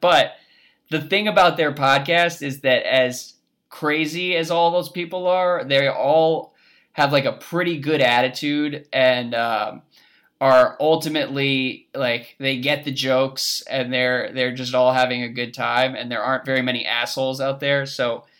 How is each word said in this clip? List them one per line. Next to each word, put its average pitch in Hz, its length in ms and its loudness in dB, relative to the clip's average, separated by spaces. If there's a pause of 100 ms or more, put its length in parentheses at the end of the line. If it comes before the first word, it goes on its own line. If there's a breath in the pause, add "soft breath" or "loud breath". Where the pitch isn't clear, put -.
But 170 340 4 (540 soft breath)
the 156 120 -2
thing 202 260 -2
about 175 300 4
their 151 140 0
podcast 143 680 2
is 135 200 -8
that 127 240 4
as 123 480 0 (360)
crazy 160 640 -2
as 165 140 -2
all 170 220 2
those 175 180 -2
people 180 380 -6
are, 180 360 2
they 139 240 2
all 156 680 0 (380 soft breath)
have, 143 200 2
like, 135 120 2
a 113 80 0
pretty 170 440 -4
good 139 240 -2
attitude 143 880 0
and, 123 440 2
um, 113 480 -2 (580 soft breath)
are 127 380 6
ultimately, 139 1120 0
like, 120 460 -4
they 135 180 -2
get 143 260 -2
the 143 80 -4
jokes 131 800 -2
and 127 240 -4
they're, 127 400 -2
they're 127 200 -2
just 127 200 -8
all 127 180 4
having 127 300 0
a 120 80 -8
good 120 240 -8
time, 127 420 0
and 120 160 -10
there 113 100 -4
aren't 127 240 -2
very 131 180 0
many 123 200 -2
assholes 131 560 -4
out 135 200 -4
there. 143 260 0
So 123 400 -4 (140 soft breath)